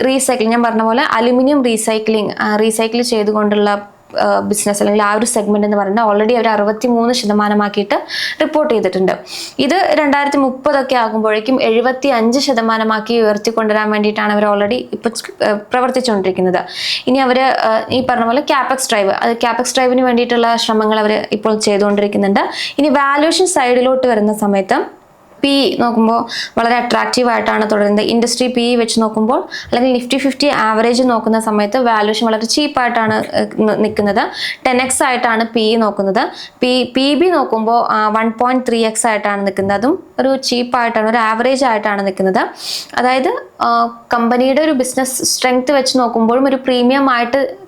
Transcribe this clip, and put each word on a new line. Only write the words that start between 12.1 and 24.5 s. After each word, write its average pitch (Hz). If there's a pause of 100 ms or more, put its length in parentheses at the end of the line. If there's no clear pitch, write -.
ശതമാനമാക്കി 226
ഉയർത്തിക്കൊണ്ടുവരാൻ 214
വേണ്ടിയിട്ടാണ് 208
അവർ 208
already 208
ഇപ്പോൾ, 214 (360)
ആ, 214
പ്രവർത്തിച്ചുകൊണ്ടിരിക്കുന്നത്. 202 (440)
ഇനി 254
അവർ, 254
ആ, 220
ഈ 254
പറഞ്ഞ 233
പോലെ 240
capex 269 (120)
ഡ്രൈവ്, 202
അത് 233
capex 233
ഡ്രൈവിന് 254
വേണ്ടിയിട്ടുള്ള 240
ശ്രമങ്ങൾ 214
അവർ 214
ഇപ്പോൾ 214
ചെയ്തുകൊണ്ടിരിക്കുന്നുണ്ട്. 202 (300)
ഇനി 294
വാല്യുവേഷൻ 294
സൈഡിലോട്ട് 262
വരുന്ന 214
സമയത്ത് 208 (560)